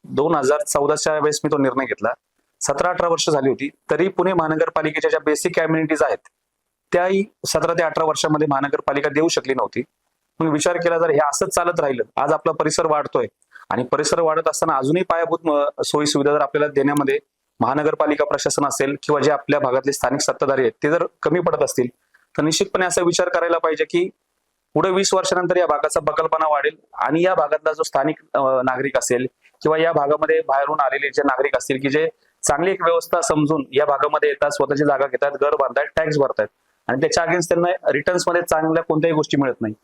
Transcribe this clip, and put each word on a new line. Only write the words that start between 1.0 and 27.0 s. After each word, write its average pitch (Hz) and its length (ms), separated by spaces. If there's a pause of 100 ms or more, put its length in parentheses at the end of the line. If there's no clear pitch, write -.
वेळेस 151 300
मी 147 80
तो 151 60
निर्णय 135 280
घेतला. 107 240 (520)
सतरा 143 280
अठरा 175 180
वर्ष 165 220
झाली 135 200
होती, 135 200 (220)
तरी 160 160
पुणे 185 260
महानगरपालिकेच्या 156 800
ज्या 156 80
बेसिक 151 400
अमेनिटीज 160 440
आहेत, - 260 (640)
त्याही 190 300 (240)
सतरा 165 260
ते 170 100
अठरा 160 220
वर्षामध्ये 151 440
महानगरपालिका 139 600
देऊ 156 180
शकली 135 260
नव्हती. 120 300 (560)
मग 160 80
विचार 156 300
केला, 170 220
जर 165 100
हे 147 140
असंच 147 320
चालत 175 240
राहिलं, 135 240 (120)
आज 147 180
आपला 160 180
परिसर 156 340
वाढतोय 147 420 (420)
आणि 120 140
परिसर 147 360
वाढत 160 280
असताना 160 300
अजूनही 151 260
पायाभूत 165 400
म-, 147 420
सोयी 147 220
सुविधा 147 240
जर 151 100
आपल्याला 147 320
देण्यामध्ये 139 460 (400)
महानगरपालिका 147 680
प्रशासन 143 400
असेल 139 380
किंवा 147 180
जे 147 100
आपल्या 143 280
भागातले 131 320
स्थानिक 135 300
सत्ताधारी 135 400
आहेत 117 100 (120)
ते 147 60
जर 165 160 (180)
कमी 165 160
पडत 165 240
असतील, 127 240 (500)
तर 147 40
निश्चितपणे 185 440
असा 175 160
विचार 175 280
करायला 170 280
पाहिजे 160 280
की 180 240 (640)
पुढे 165 160
वीस 190 240
वर्षानंतर 180 440
या 175 80
भागाचा 151 340
बकलपणा 160 480
वाढेल 151 280 (180)
आणि 151 300